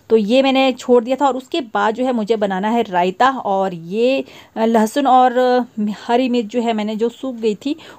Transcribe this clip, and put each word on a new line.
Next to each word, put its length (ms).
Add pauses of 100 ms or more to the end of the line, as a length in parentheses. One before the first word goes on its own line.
तो 80
ये 260
मैंने 280
छोड़ 320
दिया 180
था 60
और 100
उसके 240
बाद 340
जो 100
है 60
मुझे 240
बनाना 340
है 120
रायता। 480
और 460
ये, 500 (320)
अ, 80
लहसुन 420
और, 300
अ, 260 (440)
हरी 220
मिर्च 180
जो 140
है 120
मैंने 220
जो 140
सूख 260
गई 200
थी 200 (240)